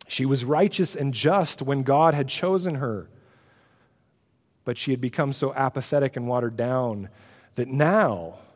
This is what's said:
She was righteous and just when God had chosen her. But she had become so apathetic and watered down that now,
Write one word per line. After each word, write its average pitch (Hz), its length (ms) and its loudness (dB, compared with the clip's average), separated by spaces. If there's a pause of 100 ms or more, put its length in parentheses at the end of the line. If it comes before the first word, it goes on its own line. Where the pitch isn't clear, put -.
She - 180 -2
was 135 180 0
righteous 165 520 2
and 139 180 -2
just 156 480 0
when 135 220 0
God 147 300 6
had 143 120 0
chosen 185 480 -2
her. 117 340 -6 (1500)
But 120 140 -4
she - 140 -4
had 127 100 0
become 139 320 -2
so 135 220 -2
apathetic 135 640 0
and 120 120 -6
watered 120 260 -2
down 117 540 -2 (460)
that 123 120 -4
now, 135 680 2 (220)